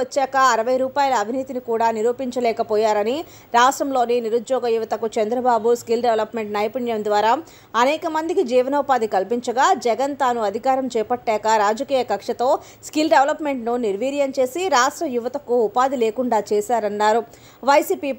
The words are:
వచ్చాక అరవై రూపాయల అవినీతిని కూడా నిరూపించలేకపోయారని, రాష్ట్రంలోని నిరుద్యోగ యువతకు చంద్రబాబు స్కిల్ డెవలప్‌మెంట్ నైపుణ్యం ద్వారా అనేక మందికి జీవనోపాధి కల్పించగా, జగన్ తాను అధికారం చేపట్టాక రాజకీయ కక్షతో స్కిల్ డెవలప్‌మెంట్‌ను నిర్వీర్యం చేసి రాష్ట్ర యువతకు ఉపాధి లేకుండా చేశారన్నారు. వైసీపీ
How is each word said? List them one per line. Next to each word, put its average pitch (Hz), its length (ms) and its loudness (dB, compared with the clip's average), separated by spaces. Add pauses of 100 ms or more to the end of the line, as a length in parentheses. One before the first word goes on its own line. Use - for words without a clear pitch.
వచ్చాక 262 340 -2 (180)
అరవై 233 300 0
రూపాయల 262 300 0 (100)
అవినీతిని 254 480 -6
కూడా 226 180 2 (140)
నిరూపించలేకపోయారని, 226 1080 0 (420)
రాష్ట్రంలోని 254 680 2
నిరుద్యోగ 240 480 -2
యువతకు 220 340 -2 (100)
చంద్రబాబు 233 520 0 (120)
స్కిల్ 233 260 -2
డెవలప్‌మెంట్ 220 500 -2
నైపుణ్యం 226 500 -2
ద్వారా 208 240 2 (500)
అనేక 294 240 2 (100)
మందికి 330 360 0
జీవనోపాధి 254 640 2
కల్పించగా, 240 520 0 (200)
జగన్ 254 360 -2
తాను 247 260 0
అధికారం 262 460 -2
చేపట్టాక 220 520 -2 (160)
రాజకీయ 240 380 0 (100)
కక్షతో 226 380 -2 (400)
స్కిల్ 311 260 0
డెవలప్‌మెంట్‌ను 277 600 0 (120)
నిర్వీర్యం 269 520 -2
చేసి 262 240 -2 (140)
రాష్ట్ర 277 400 2
యువతకు 240 380 -4 (140)
ఉపాధి 254 360 0
లేకుండా 220 360 0 (100)
చేశారన్నారు. 214 720 0 (480)
వైసీపీ 294 480 2